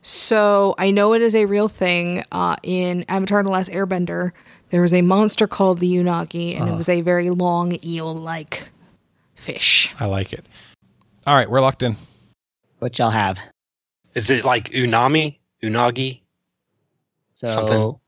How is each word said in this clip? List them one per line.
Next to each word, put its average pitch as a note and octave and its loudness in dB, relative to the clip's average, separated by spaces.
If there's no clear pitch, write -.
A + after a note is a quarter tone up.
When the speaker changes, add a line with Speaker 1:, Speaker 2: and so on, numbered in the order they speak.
Speaker 1:
So G#3 2
I G3 0
know G#3 4
it A3+ 2
is A3+ 2
a G#3+ 4
real G#3 0
thing. F3 -2
Uh, F3 -2
in F3+ -2
Avatar: G3 0
The G3 -2
Last F#3 -2
Airbender, F3+ -2
there F3 2
was F3 4
a F3+ 4
monster G3+ 2
called F#3 0
the F3+ 2
unagi, E3+ -2
and D#3 -4
it - 0
Speaker 2:
Uh-huh. E3+ -4
Speaker 1:
was E3 -4
a F3 2
very F3 2
long F3 0
eel-like D#3+ -8
fish. - -2
Speaker 2:
I A2+ -2
like G2 -2
it. - -14
All C#3+ 4
right, C3 4
we're B2 2
locked C3 2
in. A#2 -2
Speaker 3:
What A#2+ -6
y'all A#2 2
have? G2 0
Speaker 4:
Is A2+ -2
it B2 2
like B2 0
unami? C3 2
Unagi? B2 -2
Speaker 3:
So, A#2+ -8
Speaker 4:
Something? A2 0